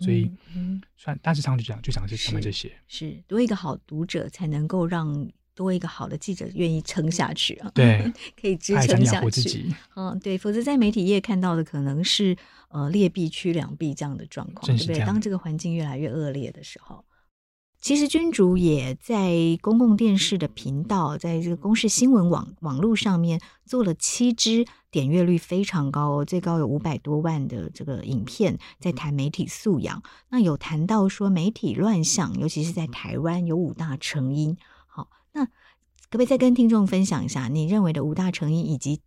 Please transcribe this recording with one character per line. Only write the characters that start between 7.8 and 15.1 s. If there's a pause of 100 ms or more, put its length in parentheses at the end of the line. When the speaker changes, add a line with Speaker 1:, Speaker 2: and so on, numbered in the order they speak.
Speaker 1:
<laughs>
可
以
支
撑
下
去。
Speaker 2:
他
也
才
能
养
活
自
己。 (220)
Speaker 1:
嗯，
对，
否
则
在
媒
体
业
看
到
的
可
能
是， (340)
呃，
劣
币
驱
良
币
这
样
的
状 (100)
况，
Speaker 2:
正
是
这
样。
Speaker 1:
对
不
对？